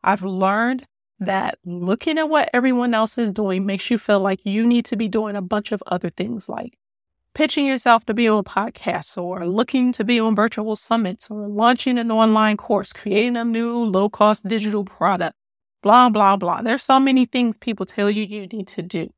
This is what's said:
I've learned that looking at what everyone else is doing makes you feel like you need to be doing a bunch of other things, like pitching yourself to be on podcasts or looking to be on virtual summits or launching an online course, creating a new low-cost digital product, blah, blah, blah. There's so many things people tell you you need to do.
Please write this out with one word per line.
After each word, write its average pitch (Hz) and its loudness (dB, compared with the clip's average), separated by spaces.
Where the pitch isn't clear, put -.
I've 196 0
learned 202 0
that 190 -4
looking 185 -2
at 311 -2
what 302 2
everyone 247 2
else 220 0
is 233 -2
doing 190 -2
makes 196 -4
you 233 2
feel 202 2
like 190 0
you 214 0
need 240 4
to 226 -4
be 220 -2
doing 214 -2
a 196 -6
bunch 208 -4
of 202 -6
other 180 -4
things, 214 -8
like - -12
pitching 294 0
yourself 240 4
to 220 -2
be 233 2
on 214 2
podcasts - -6
or 180 -8
looking 247 0
to 226 -4
be 233 2
on 220 2
virtual 214 -2
summits 226 -4
or 208 -10
launching 240 2
an 233 -2
online 214 4
course, - -2
creating 214 0
a 233 -4
new 233 -2
low-cost 208 2
digital 208 -2
product, 180 -2
blah, 240 6
blah, 202 4
blah. 190 -2
There's 240 -2
so 269 4
many 262 4
things 240 -2
people 208 -6
tell 202 -2
you 208 -2
you 202 -10
need 202 -10
to - -10
do. 180 -8